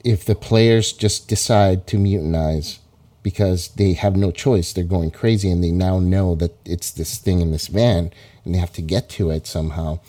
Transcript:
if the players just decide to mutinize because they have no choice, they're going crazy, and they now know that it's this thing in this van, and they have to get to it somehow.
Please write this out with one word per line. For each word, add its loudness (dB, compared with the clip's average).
if 0
the 2
players 4
just -4
decide 2
to -2
mutinize 0
because -2
they 2
have 0
no 2
choice, 0
they're -2
going -2
crazy, 0
and 2
they 0
now 0
know 2
that -2
it's -6
this -8
thing 0
in 0
this -4
van, 0
and -6
they 0
have -4
to -10
get -4
to -2
it -4
somehow. -6